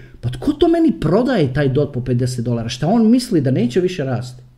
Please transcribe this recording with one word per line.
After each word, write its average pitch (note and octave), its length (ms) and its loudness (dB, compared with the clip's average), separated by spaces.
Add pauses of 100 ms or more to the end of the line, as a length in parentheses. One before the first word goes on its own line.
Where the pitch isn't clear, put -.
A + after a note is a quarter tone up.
(200)
"Pa B2 100 -6
tko - 220 -2
to E4 160 2
meni E4 320 2
prodaje F#3+ 540 2
taj C#3+ 140 0
dot C#3+ 260 0
po B2+ 60 -4
pedeset B2 440 -2
dolara? A#2 240 -2
Šta - 180 -4
on A3 240 4
misli A#3+ 300 2
da C3 100 0
neće F#3+ 300 0
više F3+ 240 -2
rasti?" - 380 -6 (160)